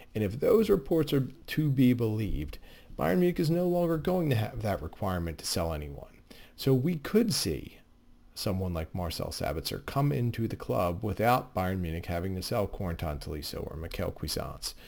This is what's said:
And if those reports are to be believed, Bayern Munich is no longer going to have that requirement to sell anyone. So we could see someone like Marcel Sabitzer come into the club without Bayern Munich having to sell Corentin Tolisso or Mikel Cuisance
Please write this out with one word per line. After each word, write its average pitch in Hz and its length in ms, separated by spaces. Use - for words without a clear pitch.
And 107 80
if 104 180
those 208 280
reports 165 460
are 135 140
to 151 240
be 127 240
believed, 107 640
Bayern 180 200
Munich 180 220
is 156 80
no 175 200
longer 175 280
going 175 320
to 127 80
have 110 240
that 104 220
requirement 85 560
to - 80
sell 85 260
anyone. 73 480
So 135 180
we 151 220
could 214 360
see - 460
someone 92 340
like 80 220
Marcel 87 360
Sabitzer - 540
come 143 280
into 117 340
the - 100
club 95 460
without 113 520
Bayern 92 260
Munich 85 260
having 92 300
to 90 60
sell 107 260
Corentin 82 500
Tolisso - 500
or - 80
Mikel 82 360
Cuisance - 640